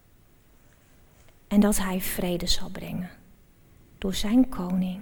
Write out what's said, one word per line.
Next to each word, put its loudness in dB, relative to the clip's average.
En 4
dat 4
hij -2
vrede -4
zal 2
brengen. -8
Door -4
zijn 2
koning. -4